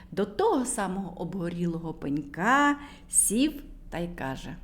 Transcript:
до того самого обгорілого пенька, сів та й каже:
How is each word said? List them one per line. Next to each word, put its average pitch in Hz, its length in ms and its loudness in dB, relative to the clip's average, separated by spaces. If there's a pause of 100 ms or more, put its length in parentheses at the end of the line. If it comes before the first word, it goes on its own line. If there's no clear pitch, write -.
(120)
до 190 140 2
того 302 380 4
самого 190 560 -2
обгорілого 170 720 -2
пенька, 220 840 2 (340)
сів - 520 4 (280)
та 143 80 -6
й 170 100 -2
каже: 135 560 -6